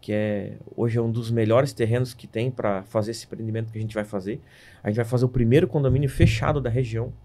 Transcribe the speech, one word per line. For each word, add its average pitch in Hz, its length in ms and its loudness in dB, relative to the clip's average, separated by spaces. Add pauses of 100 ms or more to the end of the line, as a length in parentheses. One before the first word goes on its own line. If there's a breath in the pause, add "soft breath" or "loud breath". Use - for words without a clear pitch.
que - 100 -8
é, 104 460 -4 (180)
hoje 117 220 0
é 117 40 2
um 117 100 0
dos 113 200 -4
melhores 117 420 4
terrenos 120 400 0
que - 140 -18
tem 117 240 -2
pra 101 320 -2
fazer 110 280 -2
esse - 140 -8
empreendimento 110 460 -6
que 110 60 -10
a 110 40 -6
gente 110 140 -6
vai 107 80 -2
fazer. 101 380 -6 (420 loud breath)
A 104 60 -2
gente 107 80 0
vai 117 80 0
fazer 120 200 2
o 127 40 2
primeiro 127 380 4
condomínio 139 420 2
fechado 143 520 4
da 123 80 -2
região 113 440 -2 (120)